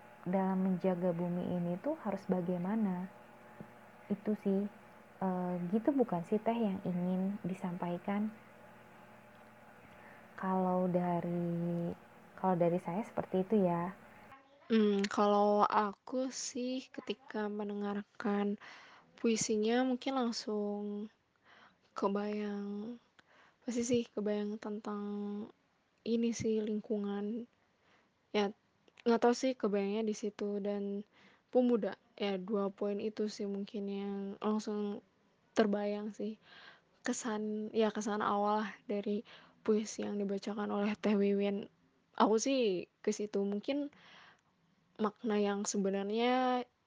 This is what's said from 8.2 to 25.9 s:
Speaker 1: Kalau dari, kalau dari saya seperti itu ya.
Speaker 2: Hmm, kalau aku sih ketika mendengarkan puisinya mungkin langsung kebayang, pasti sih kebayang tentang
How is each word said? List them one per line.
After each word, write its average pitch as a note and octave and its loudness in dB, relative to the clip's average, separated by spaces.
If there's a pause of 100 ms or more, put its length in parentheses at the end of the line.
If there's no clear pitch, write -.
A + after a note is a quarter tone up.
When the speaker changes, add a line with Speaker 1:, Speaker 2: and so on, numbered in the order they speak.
Speaker 1:
Kalau F#3 2
dari, F3 0 (480)
kalau F#3 4
dari F3 2
saya F#3 -4
seperti - -2
itu A3 2 (140)
ya. E3+ -2 (720)
Speaker 2:
Hmm, G#3 4
kalau G#3 4
aku B3 -2
sih B3+ -6
ketika - -6
mendengarkan G3+ -2 (640)
puisinya A3+ 2
mungkin C4 0
langsung G#3 -2 (880)
kebayang, G#3 -4 (640)
pasti A#3+ -2
sih A#3+ 4
kebayang G#3 -2
tentang G#3 -6 (1000)